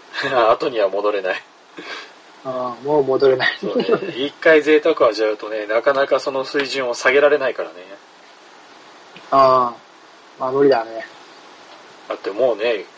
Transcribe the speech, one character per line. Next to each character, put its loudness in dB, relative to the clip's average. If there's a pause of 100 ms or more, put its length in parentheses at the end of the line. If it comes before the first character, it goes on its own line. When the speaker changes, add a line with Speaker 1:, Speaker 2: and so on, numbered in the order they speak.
(360)
Speaker 1:
<laughs> 4
後 0
に -4
は 2
戻 -2
れ -4
な -4
い。 -10 (1000)
Speaker 2:
あ -8
あ、 -16
も 2
う 2
戻 2
れ 4
な 0
い。 -4
Speaker 1:
そ -6
う -4
ね。 0 (300)
一 -6
回 4
贅 4
沢 0
を 4
味 -2
わ 2
う -4
と -12
ね、 -6
な -2
か 2
な 0
か 2
そ -6
の -4
水 -4
準 -4
を -4
下 -2
げ 4
ら 6
れ 2
な -4
い -4
か -8
ら -12
ね。 -20 (1600)
Speaker 2:
あ 4
あ。 -20 (520)
ま -4
あ、 -6
無 2
理 6
だ 2
ね。 -12 (1000)
Speaker 1:
だ -8
っ -8
て -8
も 0
う -8
ね、 -4 (120)